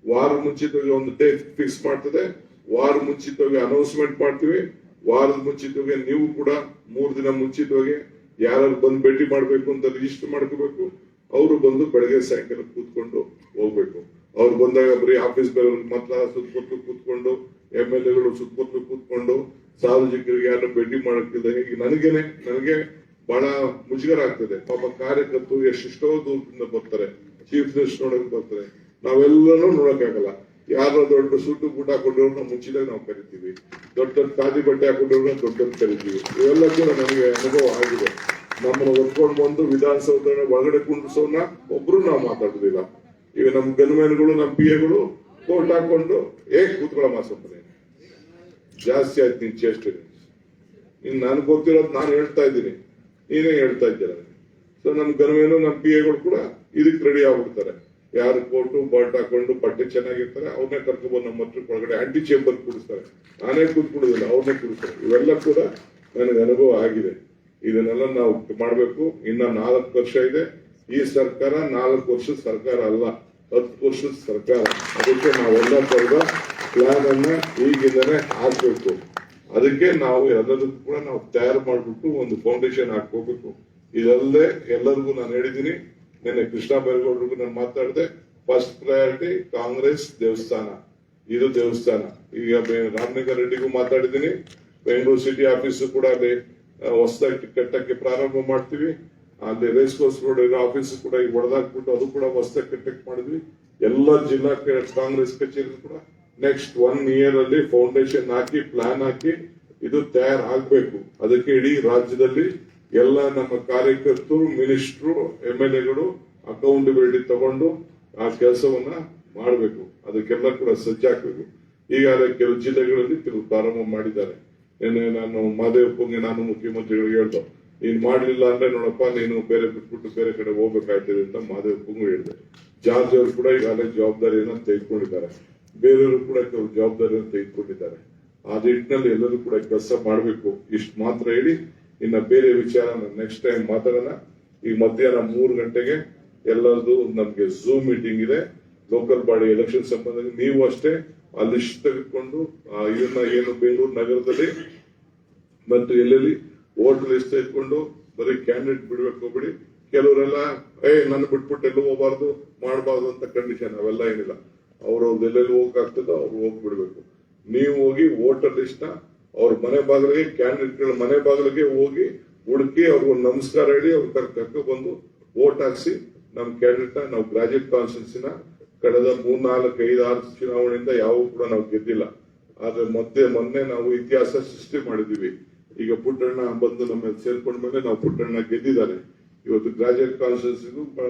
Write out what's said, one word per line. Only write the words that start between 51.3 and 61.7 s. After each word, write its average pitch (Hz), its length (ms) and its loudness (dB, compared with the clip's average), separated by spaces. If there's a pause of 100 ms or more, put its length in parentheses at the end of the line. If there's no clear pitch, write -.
ಗೊತ್ತಿರೋದು 156 420 4
ನಾನು 139 180 -2
ಹೇಳ್ತಾ 147 360 2
ಇದ್ದೀನಿ, 123 280 0 (600)
ನೀನೇ 156 200 2
ಹೇಳ್ತಾ 127 360 2
ಇದ್ದೀರ. 104 240 -2 (760)
So 147 140 0
ನಮ್ 147 140 -2
ಗನ್ಮ್ಯಾನು, 151 460 4
ನಮ್ 147 240 0
ಪಿ 156 80 4
ಎಗಳು 151 260 4
ಕೂಡ 170 180 -2 (400)
ಇದಕ್ಕೆ 156 300 2
ರೆಡಿ 143 200 4
ಆಗ್ಬಿಡ್ತಾರೆ. 117 600 0 (280)
ಯಾರು 120 360 0
ಕೋಟು 127 400 -2
ಬರ್ಟ್ 120 260 2
ಹಾಕೊಂಡು 123 380 0
ಬಟ್ಟೆ 123 300 -2
ಚೆನ್ನಾಗಿರ್ತಾರೆ, 123 640 -4
ಅವ್ರನ್ನೇ 131 300 -4
ಕರ್ಕೊಂಡ್ಬಂದು 123 520 -4
ನಮ್ಮ 113 140 -8
ಹತ್ರ 120 280 -10